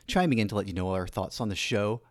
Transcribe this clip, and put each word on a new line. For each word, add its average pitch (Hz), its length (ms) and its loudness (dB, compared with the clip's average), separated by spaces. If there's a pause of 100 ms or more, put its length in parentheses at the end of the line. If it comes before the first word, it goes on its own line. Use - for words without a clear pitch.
chiming 175 320 4
in 107 100 2
to 101 60 -4
let 98 140 0
you 95 60 -6
know 92 160 0
our 92 160 0
thoughts 87 340 -6
on 117 80 0
the 98 80 -2
show 107 540 0